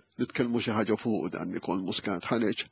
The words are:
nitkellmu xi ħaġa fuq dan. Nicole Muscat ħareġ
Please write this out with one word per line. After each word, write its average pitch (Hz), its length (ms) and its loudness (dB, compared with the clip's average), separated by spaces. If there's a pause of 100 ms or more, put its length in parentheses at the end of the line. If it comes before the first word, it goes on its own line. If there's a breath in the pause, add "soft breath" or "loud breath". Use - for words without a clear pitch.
(200)
nitkellmu 120 440 0
xi 120 120 0
ħaġa 107 240 4
fuq 95 360 0
dan. 87 160 -4
Nicole 87 320 -2
Muscat 92 480 -2
ħareġ 113 400 2